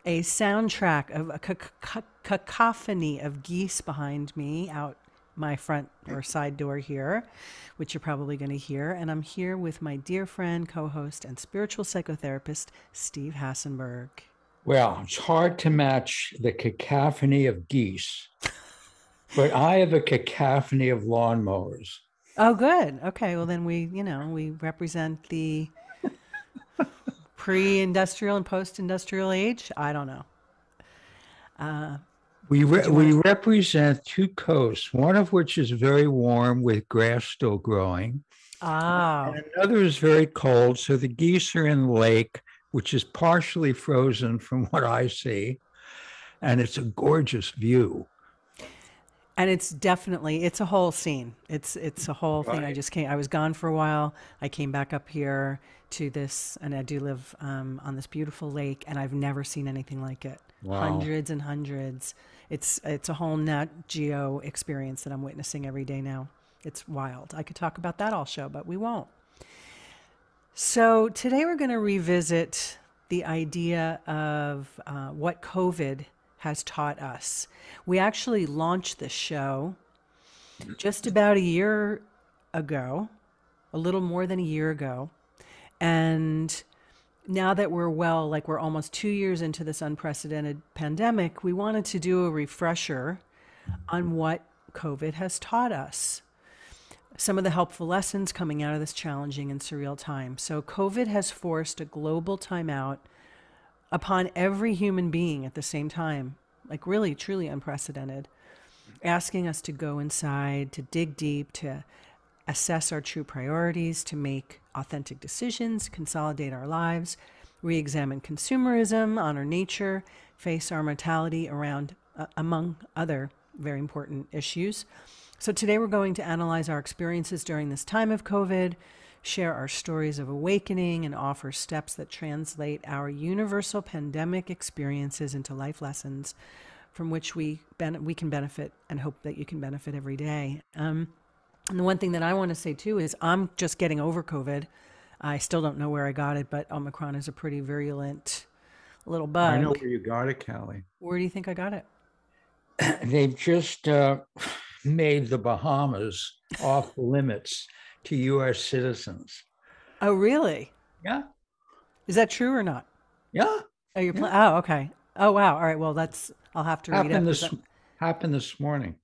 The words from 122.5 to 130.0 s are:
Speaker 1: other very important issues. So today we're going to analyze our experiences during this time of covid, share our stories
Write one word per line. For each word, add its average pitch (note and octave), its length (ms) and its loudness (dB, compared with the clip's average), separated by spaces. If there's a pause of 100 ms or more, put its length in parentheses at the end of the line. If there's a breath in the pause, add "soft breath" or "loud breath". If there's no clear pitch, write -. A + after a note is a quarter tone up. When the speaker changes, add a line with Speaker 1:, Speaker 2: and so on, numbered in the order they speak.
Speaker 1:
other D3 340 -4 (280)
very C#3+ 220 -6
important C#3+ 540 -8
issues. E3+ 520 -4 (540 loud breath)
So - 120 -2
today G#3 260 2
we're A3+ 100 0
going G3 280 0
to G3 100 -6
analyze E3 440 -2
our D3 100 -2
experiences E3+ 640 -6
during D3+ 260 -4
this C#3 160 -6
time A3 260 2
of G#3+ 120 -2
covid, F#3 500 0 (480 soft breath)
share E3+ 340 -2
our C3+ 120 -6
stories D3+ 520 -4